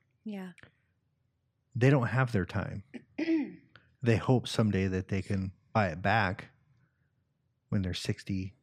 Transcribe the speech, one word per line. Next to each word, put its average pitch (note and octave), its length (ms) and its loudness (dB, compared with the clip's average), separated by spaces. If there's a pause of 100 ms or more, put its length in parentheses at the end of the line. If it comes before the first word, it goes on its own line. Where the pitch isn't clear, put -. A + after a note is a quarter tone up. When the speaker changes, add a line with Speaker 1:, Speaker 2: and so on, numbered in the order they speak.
(260)
Speaker 1:
Yeah. F#3+ 260 -10 (1200)
Speaker 2:
They B2 140 6
don't C3 180 4
have A#2+ 240 0
their F#2 140 2
time. - 380 -6 (340)
Speaker 1:
<clears throat> D4+ 400 -2 (460)
Speaker 2:
They A#2 120 4
hope A#2+ 320 2
someday G2 400 2
that F#2 220 -2
they F#2+ 120 -2
can F#2+ 300 -4 (220)
buy G#2 160 4
it E2 120 -8
back G2 480 2 (1200)
when G2+ 140 0
they're F2+ 100 -2
sixty, F#2+ 680 -6